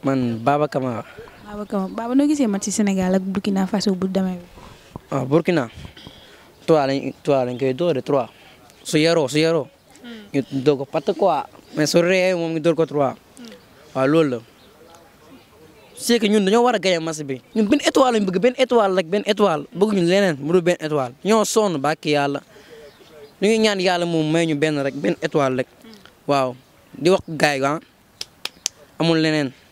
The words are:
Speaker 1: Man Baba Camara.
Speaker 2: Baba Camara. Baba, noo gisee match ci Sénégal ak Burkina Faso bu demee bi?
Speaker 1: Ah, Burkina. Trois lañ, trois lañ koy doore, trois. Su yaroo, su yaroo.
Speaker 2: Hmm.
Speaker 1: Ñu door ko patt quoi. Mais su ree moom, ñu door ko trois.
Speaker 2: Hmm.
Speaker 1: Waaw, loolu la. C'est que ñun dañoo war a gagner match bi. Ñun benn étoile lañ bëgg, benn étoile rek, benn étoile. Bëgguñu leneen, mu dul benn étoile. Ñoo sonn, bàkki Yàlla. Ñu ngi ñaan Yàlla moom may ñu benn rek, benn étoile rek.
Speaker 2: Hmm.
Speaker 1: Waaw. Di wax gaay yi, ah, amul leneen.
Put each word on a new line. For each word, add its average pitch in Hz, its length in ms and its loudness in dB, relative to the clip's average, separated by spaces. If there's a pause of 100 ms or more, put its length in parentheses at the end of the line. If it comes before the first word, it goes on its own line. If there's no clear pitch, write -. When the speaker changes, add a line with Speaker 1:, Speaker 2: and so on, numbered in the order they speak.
Speaker 1:
Man 127 420 0
Baba 147 220 2
Camara. 127 340 -4 (460)
Speaker 2:
Baba 208 180 -12
Camara. 190 240 -4
Baba, 226 240 -6
noo 285 160 4
gisee 285 160 0
match 196 240 -2
ci - 0 -
Sénégal 190 480 0
ak 190 80 -2
Burkina 190 400 -2
Faso 196 320 -2
bu 185 80 -2
demee 185 320 -2
bi? 175 80 -18 (640)
Speaker 1:
Ah, 135 160 -2
Burkina. 156 400 0 (1000)
Trois 151 200 4
lañ, 135 240 -4 (140)
trois 139 220 2
lañ 123 120 -8
koy 131 160 0
doore, 147 320 -2
trois. 131 240 0 (520)
Su - 160 -2
yaroo, 160 320 2
su 147 80 0
yaroo. 160 300 0 (340)
Speaker 2:
Hmm. 226 320 -18
Speaker 1:
Ñu 139 160 2
door 139 280 0
ko 135 60 -6
patt 156 320 -4
quoi. 170 300 0 (300)
Mais 156 140 0
su 175 120 4
ree 185 320 2
moom, 165 200 -4
ñu 160 60 -2
door 160 140 2
ko 160 120 0
trois. 139 280 -2
Speaker 2:
Hmm. - 320 -20 (480)
Speaker 1:
Waaw, 131 120 0
loolu 151 240 2
la. 120 80 -6 (1600)
C'est 240 240 0
que 220 80 0
ñun 208 180 4
dañoo 220 200 4
war 247 100 2
a 214 40 -2
gagner 175 220 0
match 160 220 -6
bi. 135 180 -8 (140)
Ñun 214 140 2
benn 285 180 2
étoile 254 320 4
lañ 208 80 0
bëgg, 185 140 -2
benn 247 180 2
étoile 233 380 2
rek, 180 100 -2
benn 196 200 -2
étoile. 190 460 2
Bëgguñu 196 300 0
leneen, 180 380 2
mu 147 120 -4
dul 180 100 4
benn 170 180 2
étoile. 143 340 -4 (100)
Ñoo 214 200 2
sonn, 202 340 0
bàkki 147 320 -2
Yàlla. 143 300 0 (1000)
Ñu 196 80 0
ngi 226 100 4
ñaan 214 220 2
Yàlla 175 260 2
moom 160 240 0
may 165 160 2
ñu 156 100 0
benn 147 260 0
rek, 135 120 -4
benn 160 280 -2
étoile 139 400 0
rek. - 60 -8 (140)
Speaker 2:
Hmm. 226 80 -20 (360)
Speaker 1:
Waaw. 135 280 0 (440)
Di 143 120 0
wax 190 180 2
gaay 147 300 0
yi, 131 60 -2
ah, 147 140 0 (1200)
amul 165 200 2
leneen. 156 340 -2 (200)